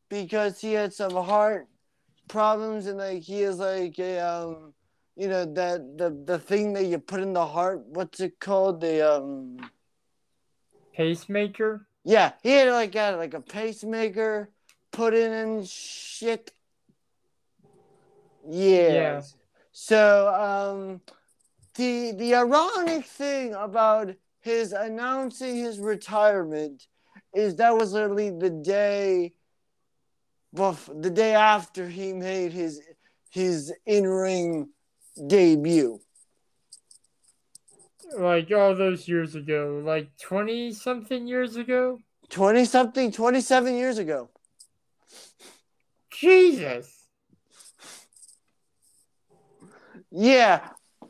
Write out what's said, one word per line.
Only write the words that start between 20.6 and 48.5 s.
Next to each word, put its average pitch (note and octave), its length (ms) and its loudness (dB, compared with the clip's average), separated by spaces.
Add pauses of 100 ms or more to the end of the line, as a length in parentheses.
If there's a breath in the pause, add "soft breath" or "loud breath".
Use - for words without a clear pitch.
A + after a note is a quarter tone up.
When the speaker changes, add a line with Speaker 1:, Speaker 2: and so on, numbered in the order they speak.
Speaker 1:
the, A#3+ 380 -4
the A#3+ 220 2
ironic D#4+ 680 2
thing C4+ 480 -6
about G#3+ 600 0 (240)
his A3+ 340 -2
announcing B3 840 -6
his A#3 220 -8
retirement F#3+ 1080 0 (460 soft breath)
is F#3+ 240 0
that A#3 200 4
was G#3 160 0
literally G#3 380 -2
the F3 180 -2
day F#3+ 840 -2 (1200)
bef-, D#3+ 460 -4
the F3+ 100 -2
day A3 240 2
after G#3 520 2
he F#3+ 260 -10
made F#3 380 -6
his, D#3+ 300 -8 (480)
his E3+ 420 -4 (140)
in-ring F#3 840 0 (580)
debut. D#3 760 4 (2250)
Speaker 2:
Like, F3 340 0
all G3 240 4
those F#3 320 -2
years E3 280 -2
ago, D3 500 -4
like, D#3 320 -4
twenty-something A#3 1080 -6
years B3 280 -4
ago? B3+ 420 -2 (320)
Speaker 1:
Twenty-something, A#3 840 2
twenty-seven B3 600 2
years B3 240 -2
ago. D3 300 -6 (1800 loud breath)
Speaker 2:
Jesus! C#4 840 4 (3250 loud breath)